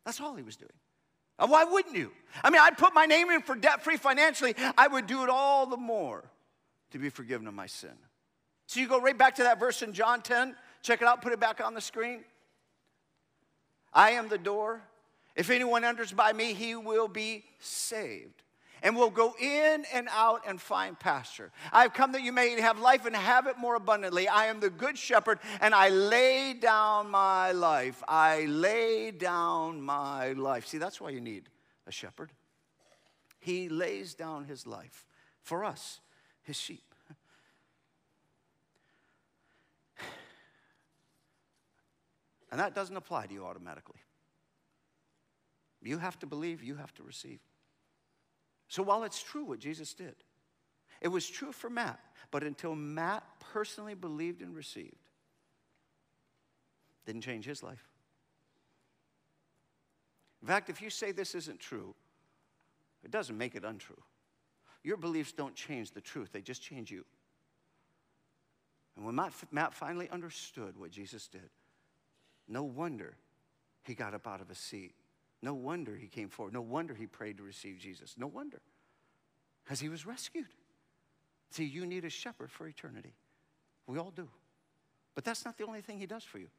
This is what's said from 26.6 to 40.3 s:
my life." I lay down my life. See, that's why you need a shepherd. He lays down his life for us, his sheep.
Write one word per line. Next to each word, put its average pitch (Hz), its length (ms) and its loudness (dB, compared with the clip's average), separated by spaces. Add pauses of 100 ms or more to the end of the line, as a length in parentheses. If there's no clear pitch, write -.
my 190 440 4
life." 151 560 0
I 156 340 4
lay 220 680 0
down 170 680 -2
my 139 520 -4
life. 135 340 -4
See, 160 120 -8
that's 175 200 -8
why 156 120 -12
you 127 100 -10
need 107 280 -12 (380)
a 98 60 -16
shepherd. - 400 -16 (1080)
He 180 300 -6
lays 180 460 -6
down 160 280 -12
his 139 240 -16
life - 400 -18 (340)
for 175 220 -8
us, - 380 -12 (400)
his 147 160 -12
sheep. - 360 -14 (4000)